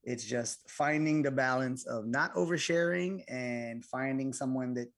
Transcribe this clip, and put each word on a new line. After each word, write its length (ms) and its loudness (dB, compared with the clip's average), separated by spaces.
it's 180 -4
just 460 -4
finding 540 2
the 80 2
balance 540 2
of 200 -2
not 300 0
oversharing 920 2
and 560 -4
finding 480 -2
someone 440 -2
that, 120 -4